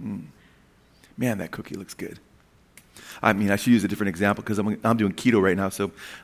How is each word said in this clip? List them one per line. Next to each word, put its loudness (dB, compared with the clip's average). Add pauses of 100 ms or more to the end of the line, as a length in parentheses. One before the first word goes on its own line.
Mm. -8 (960)
Man, -2
that -8
cookie -10
looks -14
good." -12 (1040)
I 6
mean, 2
I 4
should 2
use 6
a 0
different -2
example 0
'cause -2
I'm, -2
I'm 4
doing 2
keto 4
right 4
now, 0
so -4 (320)